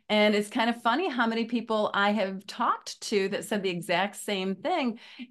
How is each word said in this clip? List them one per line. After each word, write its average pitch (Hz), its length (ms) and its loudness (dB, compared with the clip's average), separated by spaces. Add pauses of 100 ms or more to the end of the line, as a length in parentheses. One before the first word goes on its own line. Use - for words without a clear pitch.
(100)
And 208 240 6
it's 208 160 0
kind 233 180 0
of 233 140 -4
funny 277 260 2
how 247 180 0
many 226 200 0
people 220 480 0
I 202 160 4
have 196 360 -2
talked - 560 -4
to 196 280 0
that 196 140 -4
said 208 180 -2
the 190 80 0
exact 180 460 0
same 190 380 -2
thing. 254 440 -2 (320)